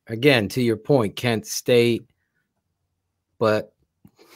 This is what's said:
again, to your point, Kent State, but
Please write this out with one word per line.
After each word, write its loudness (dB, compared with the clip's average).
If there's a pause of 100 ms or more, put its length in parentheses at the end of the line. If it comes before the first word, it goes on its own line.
again, 2
to -6
your 0
point, 0
Kent -4
State, 0 (1400)
but -2 (640)